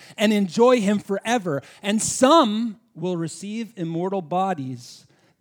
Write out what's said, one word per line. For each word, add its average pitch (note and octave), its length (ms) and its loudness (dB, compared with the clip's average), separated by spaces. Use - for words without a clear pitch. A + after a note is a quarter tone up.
and G#3+ 140 4
enjoy A3 480 4
him G3+ 180 2
forever. G3 640 -4
And G#3 180 0
some A#3+ 760 2
will F3 220 -6
receive G3 580 -8
immortal F3+ 460 -4
bodies D3 840 -6